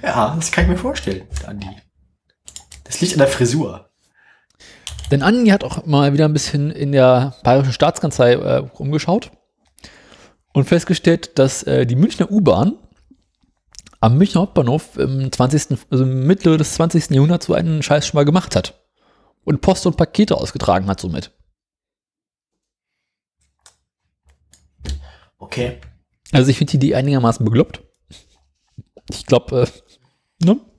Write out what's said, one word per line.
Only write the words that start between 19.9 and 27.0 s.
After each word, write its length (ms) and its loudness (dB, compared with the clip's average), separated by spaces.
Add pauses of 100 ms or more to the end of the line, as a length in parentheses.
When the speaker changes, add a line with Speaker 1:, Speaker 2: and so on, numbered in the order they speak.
Speaker 2:
Pakete 400 0
ausgetragen 480 -2
hat 120 -2
somit. 340 -8 (4000)
Speaker 1:
Okay. 420 -10 (540)
Speaker 2:
Also 180 4
ich 60 2
finde 140 -2
die 80 0
Idee 160 2
einigermaßen 500 0